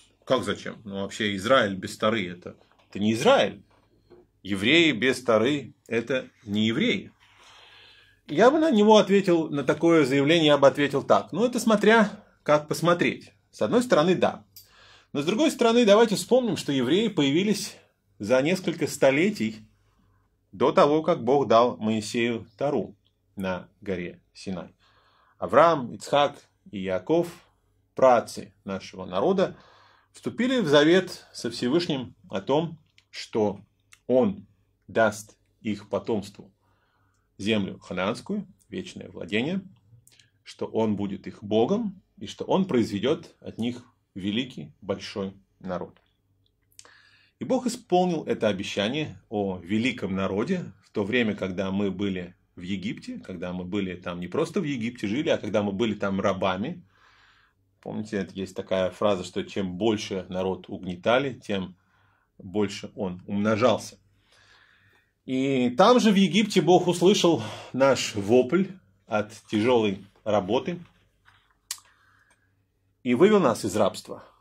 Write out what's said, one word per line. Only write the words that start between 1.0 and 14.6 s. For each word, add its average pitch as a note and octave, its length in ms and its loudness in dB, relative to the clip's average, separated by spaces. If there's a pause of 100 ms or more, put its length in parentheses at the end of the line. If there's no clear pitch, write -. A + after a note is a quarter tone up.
вообще, G2+ 340 -6
Израиль G#2+ 380 2
без F#2+ 240 -10
Торы G#2+ 280 -2
это, F2 300 -16 (320)
это - 100 -14
не G#2+ 140 0
Израиль. A2+ 500 2 (840)
Евреи A#2+ 460 2
без B2 320 -2
Торы A#2 500 0 (140)
это A#2+ 420 -4 (160)
не G#2+ 220 -2
евреи. B2 460 -2 (1120)
Я F#3+ 240 4
бы D#4+ 80 2
на D#4 140 2
него G#3+ 240 8
ответил, F#3 540 4
на C#3+ 120 -4
такое D#3 420 4
заявление C#3 420 4
я D3 120 6
бы C#3 80 8
ответил C3+ 380 2
так. G2+ 260 2
Ну, F#3+ 140 -2
это B3 160 -2
смотря G#3+ 640 4 (180)
как D3 240 2
посмотреть. D#3+ 680 0 (200)
С - 100 -6
одной F#3+ 220 0
стороны, F3 320 2
да. - 280 -2 (680)